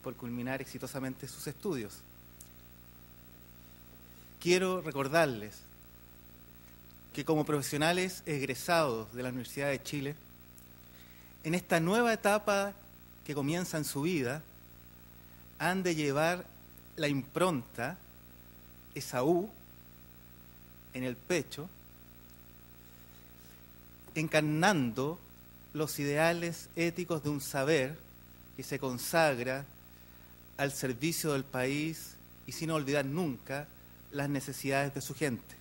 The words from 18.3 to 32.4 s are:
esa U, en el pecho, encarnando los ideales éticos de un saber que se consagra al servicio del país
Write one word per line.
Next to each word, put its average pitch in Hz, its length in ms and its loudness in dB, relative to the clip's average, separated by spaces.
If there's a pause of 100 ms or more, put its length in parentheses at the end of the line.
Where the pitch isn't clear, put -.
esa 127 300 -2
U, 180 260 2 (1400)
en 127 100 -4
el 127 120 -2
pecho, 156 520 -4 (2500)
encarnando 151 1040 2 (540)
los 151 240 -2
ideales 165 760 0
éticos 170 480 -2
de 147 60 0
un 147 120 -2
saber 143 560 2 (580)
que 131 60 -10
se 139 160 -6
consagra 135 880 2 (920)
al 143 140 2
servicio 143 640 0
del 135 100 0
país 143 720 -2 (320)